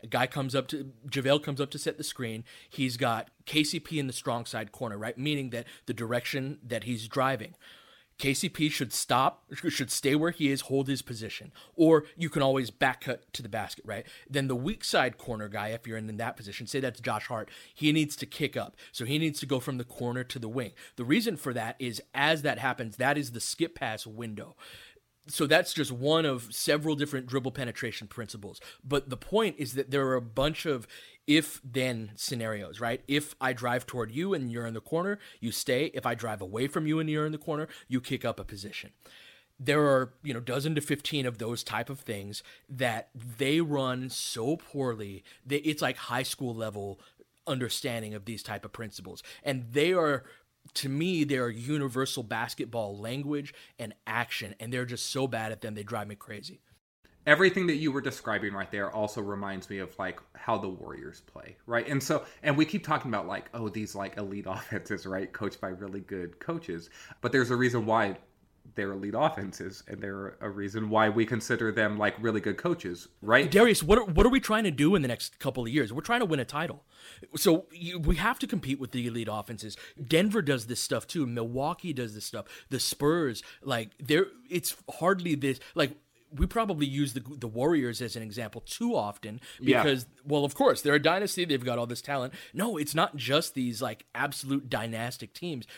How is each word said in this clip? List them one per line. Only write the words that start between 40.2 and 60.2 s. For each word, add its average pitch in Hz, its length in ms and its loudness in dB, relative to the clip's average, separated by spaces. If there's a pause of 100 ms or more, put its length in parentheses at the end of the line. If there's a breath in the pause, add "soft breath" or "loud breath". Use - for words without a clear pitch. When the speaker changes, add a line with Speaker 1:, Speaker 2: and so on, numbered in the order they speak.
Speaker 1:
you 143 100 -4
know, 117 80 -4
dozen 139 340 0
to 147 60 0
fifteen 143 440 -2
of 120 120 -2
those 113 260 -4
type 120 260 -4
of 139 120 -10
things 101 420 -8 (240 loud breath)
that 120 480 -2
they 127 460 0
run 131 480 0
so 123 480 -2
poorly 110 640 -4 (220 loud breath)
that 143 200 0
it's 151 160 0
like 131 140 0
high 127 280 -2
school 123 300 -6
level 104 460 -6 (480 soft breath)
understanding 117 640 -2
of 101 120 -10
these 110 180 -8
type 101 220 -8
of - 80 -16
principles. 101 500 -12 (200 loud breath)
And 127 280 -4
they 151 220 4
are, 151 320 2 (480 loud breath)
to 139 160 -4
me, 160 340 2
they 147 140 2
are 120 120 0
universal 131 720 -2
basketball 113 760 -4
language 143 560 -4 (260 loud breath)
and 110 140 -8 (120)
action, 110 540 -2
and 117 140 -8
they're 127 100 0
just 120 260 -6
so 135 160 0
bad 110 280 -2
at 107 80 -12
them, 107 140 -6
they 104 80 -8
drive 104 260 -6
me 104 60 -12
crazy. 113 440 -14 (680 soft breath)
Speaker 2:
Everything 180 420 6
that 151 100 2
you 156 120 0
were 135 120 0
describing 107 520 -2
right 98 160 -6
there 101 220 -2
also 107 300 -2
reminds 98 480 -6
me 101 80 -6
of, 92 200 -8
like, 92 220 -6 (160)